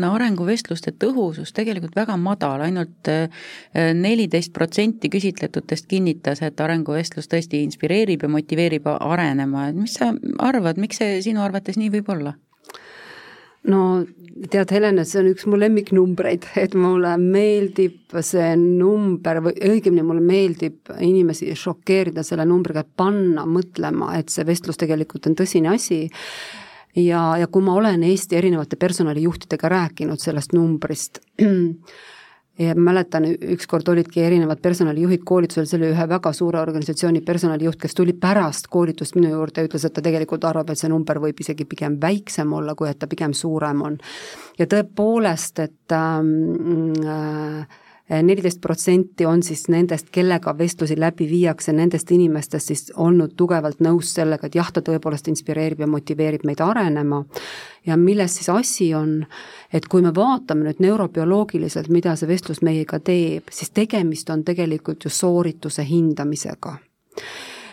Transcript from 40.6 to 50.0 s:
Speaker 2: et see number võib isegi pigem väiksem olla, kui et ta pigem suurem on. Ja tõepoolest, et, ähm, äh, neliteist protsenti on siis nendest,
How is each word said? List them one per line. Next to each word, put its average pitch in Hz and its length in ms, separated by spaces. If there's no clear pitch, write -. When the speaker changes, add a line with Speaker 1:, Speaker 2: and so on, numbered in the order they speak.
Speaker 2:
et 151 80
see 160 140
number 156 300
võib 151 200
isegi 151 240
pigem 147 360
väiksem 165 520
olla, 151 240
kui 156 120
et 143 80
ta 156 120
pigem 156 240
suurem 151 480
on. 147 160
Ja 170 120
tõepoolest, 208 960
et, - 320
ähm, 160 960
äh, 151 800
neliteist 180 380
protsenti 180 640
on 165 160
siis 165 300
nendest, 170 400